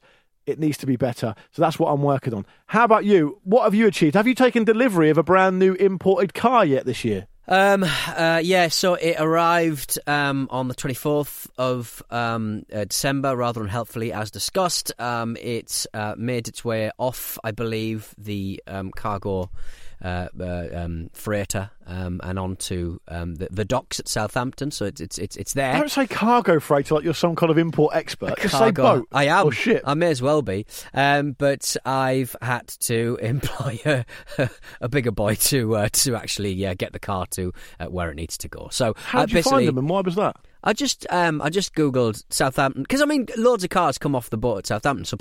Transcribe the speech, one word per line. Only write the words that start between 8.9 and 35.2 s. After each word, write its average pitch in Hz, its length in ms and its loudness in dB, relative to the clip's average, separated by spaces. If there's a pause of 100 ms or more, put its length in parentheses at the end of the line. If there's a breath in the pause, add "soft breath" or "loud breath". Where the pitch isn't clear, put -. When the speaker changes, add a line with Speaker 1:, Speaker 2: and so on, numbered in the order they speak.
Speaker 2:
it 165 240 0
arrived, 165 880 2
um, 139 420 0
on 127 180 -4
the 123 60 -6
twenty-fourth 147 760 -4 (120)
of, 127 500 -4
um, 113 540 -4 (100)
uh, 107 120 -4
December, 135 500 -2
rather 120 280 -2
unhelpfully, 113 480 -6
as 104 200 -6
discussed. - 680 -2
Um, 117 400 -4
it's, - 540 -6
uh, 107 240 -6
made 117 300 -4
its - 180 -12
way 110 320 -2
off, - 460 -6
I 113 80 -4
believe, 110 640 -6
the, 101 480 -8
um, 95 260 -8
cargo, 98 600 -6 (520 soft breath)
uh, 90 240 -4 (120)
uh, 90 340 -6
um, 85 400 -8
freighter, 101 560 -6 (180)
um, 90 360 -6
and 92 160 -6
onto, 90 580 -6 (100)
um, 85 280 -8
the, 80 160 -10
the 104 120 -4
docks - 360 -4
at - 80 -12
Southampton. 127 640 -4
So - 140 -6
it's, 98 140 -8
it's, - 180 -10
it's, - 200 -10
it's - 160 -8
there. 131 200 -2
Speaker 1:
Don't 294 160 0
say 269 180 0
cargo 220 520 4
freighter 143 360 2
like 151 80 0
you're 160 100 0
some 170 220 0
kind 170 160 4
of 151 60 4
import 151 380 2
expert. - 420 -4
Speaker 2:
A - 40 -6
Speaker 1:
Just 208 140 0
Speaker 2:
cargo. 220 100 8 (180)
Speaker 1:
say 175 160 8
boat 113 120 -6
Speaker 2:
I 139 160 4
am. 156 200 6
Speaker 1:
or 147 40 2
ship. 214 340 2
Speaker 2:
I 139 80 2
may 170 160 2
as 131 120 0
well 147 200 2
be. 104 240 -2 (280 loud breath)
Um, 143 400 2
but 139 420 0 (100)
I've 131 560 0
had 120 260 -4 (140)
to 117 380 0
<laughs> - 20 -10
employ 120 640 -4
a, 131 640 -2 (320 loud breath)
a 123 80 -4
bigger 120 220 0
boy 104 240 0